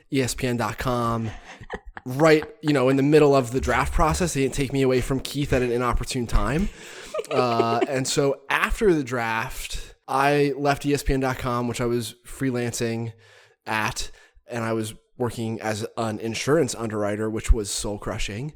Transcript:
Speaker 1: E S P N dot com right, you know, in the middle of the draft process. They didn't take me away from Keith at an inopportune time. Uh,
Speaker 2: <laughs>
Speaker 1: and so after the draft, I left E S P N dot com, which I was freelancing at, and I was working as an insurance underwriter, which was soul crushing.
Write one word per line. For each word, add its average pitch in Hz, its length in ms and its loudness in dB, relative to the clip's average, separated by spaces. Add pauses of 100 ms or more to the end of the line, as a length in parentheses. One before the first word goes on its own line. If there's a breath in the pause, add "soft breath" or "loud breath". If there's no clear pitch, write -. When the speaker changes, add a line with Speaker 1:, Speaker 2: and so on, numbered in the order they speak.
(120)
Speaker 1:
E 135 100 2
S 123 120 -2
P - 140 -4
N 123 100 0
dot 107 200 -4
com 117 520 0 (760 loud breath)
right, 156 380 4 (180)
you 151 120 2
know, 131 160 4
in 135 80 4
the 135 60 4
middle 147 320 8
of 127 160 2
the 131 100 0
draft 123 320 0
process. 160 400 2
They 139 80 0
didn't 131 140 0
take 135 180 -2
me 139 80 2
away 131 200 4
from 131 200 -2
Keith 143 320 -2
at 131 80 4
an 123 100 0
inopportune 120 560 0
time. 127 400 2 (640 loud breath)
Uh, 117 520 2
Speaker 2:
<laughs> 127 40 -10
Speaker 1:
and 135 200 -2
so 139 420 0
after 185 440 2
the 151 120 2
draft, 117 880 -6 (120)
I 143 500 2
left 143 280 0
E 143 80 2
S 139 100 0
P 139 100 2
N 135 80 0
dot 131 160 -2
com, 120 300 -2
which 117 140 -4
I 123 40 0
was 120 300 -2 (120)
freelancing 117 840 -4 (520 soft breath)
at, 110 460 -4 (360 soft breath)
and 120 160 -6
I 113 100 -2
was 113 200 -4 (240)
working 113 440 -4
as 107 240 -4 (100)
an 110 240 -4
insurance 123 560 0
underwriter, 107 540 -2
which 107 240 0
was 104 160 2
soul 104 300 -6
crushing. 110 560 -6